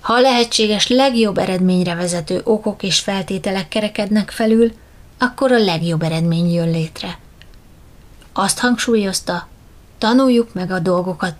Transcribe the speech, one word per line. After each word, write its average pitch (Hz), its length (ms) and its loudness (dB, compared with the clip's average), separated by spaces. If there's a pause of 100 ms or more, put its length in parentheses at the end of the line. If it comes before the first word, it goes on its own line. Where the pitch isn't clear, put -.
Ha - 120 -2
a 240 80 4
lehetséges 233 680 2
legjobb 247 500 2
eredményre 185 560 0
vezető 175 500 -4
okok 214 380 -2
és 185 160 -2
feltételek 190 680 -4
kerekednek 208 640 -2
felül, 226 420 2 (460)
akkor 254 340 0
a 233 120 4
legjobb 165 380 0
eredmény 165 500 0
jön 170 180 0
létre. 165 480 -6 (1120)
Azt 190 260 -2
hangsúlyozta, 214 880 -2 (500)
tanuljuk 240 560 2
meg 180 160 -4
a 185 80 -2
dolgokat 180 600 -2